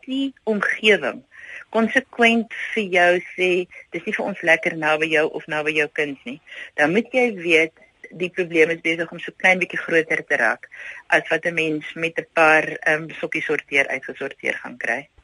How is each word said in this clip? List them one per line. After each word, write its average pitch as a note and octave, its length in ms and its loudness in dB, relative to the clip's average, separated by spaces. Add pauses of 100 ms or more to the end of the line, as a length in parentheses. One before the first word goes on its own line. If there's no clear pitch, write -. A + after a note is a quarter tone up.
die C4+ 300 -4 (100)
omgewing F#3+ 800 0 (480)
konsekwent A3+ 840 2 (220)
vir A3 100 0
jou F3+ 360 4 (160)
sê, F3+ 300 0 (240)
"Dis E3+ 140 -8
nie A3 80 -6
vir A#3 120 -4
ons G3+ 180 -6
lekker E3 340 2
naby D#3 340 2
jou D#3 220 2
of D#3 140 -10
naby D3+ 260 -2
jou D3+ 200 0
kind D3 320 -4
nie," C#3 160 -12 (340)
dan D3+ 180 2
moet A#3 200 2
jy B3 220 2
weet, E3 380 2 (380)
die F3 180 -6
probleem E3 420 2
is E3 100 -6
besig E3 320 -4
om F3 60 -14
so - 180 -12
klein F#3 220 4
bietjie - 200 -6
groter D#3+ 480 0
te D3 100 0
raak A#2 320 0 (400)
as D3+ 220 4
wat D#3+ 160 -2
'n E3+ 80 -4
mens D#3 300 -2 (100)
met E3 240 -6
'n D#3+ 160 -4
paar, D#3 300 6 (180)
ehm, D#3+ 280 0
sokkies D#3+ 340 -6
sorteer C#3+ 440 0
uitgesorteer C3 680 -8
gaan B2 220 -12
kry. B2 320 -6 (160)